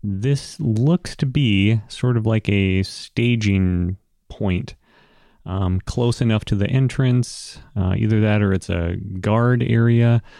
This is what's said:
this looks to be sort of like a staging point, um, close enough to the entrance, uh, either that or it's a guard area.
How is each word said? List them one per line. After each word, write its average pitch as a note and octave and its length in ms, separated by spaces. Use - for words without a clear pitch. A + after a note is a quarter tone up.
this G#2+ 540
looks C3+ 560
to C#3+ 100
be A2+ 640
sort B2 300
of G#2+ 80
like A2 240
a F#2+ 320
staging F#2+ 1120
point, - 460
um, F#2 400
close A#2+ 340
enough A2+ 260
to - 80
the G2+ 140
entrance, B2+ 880
uh, F#2+ 220
either A2 240
that G#2+ 220
or G2 100
it's F#2+ 160
a F2 280
guard A#2 420
area. A#2 600